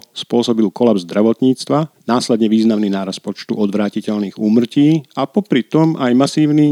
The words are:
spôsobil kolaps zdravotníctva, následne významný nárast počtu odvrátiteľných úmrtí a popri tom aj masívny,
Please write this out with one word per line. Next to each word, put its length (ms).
spôsobil 540
kolaps 340
zdravotníctva, 1040
následne 400
významný 460
nárast 320
počtu 320
odvrátiteľných 800
úmrtí 800
a 100
popri 380
tom 340
aj 140
masívny, 580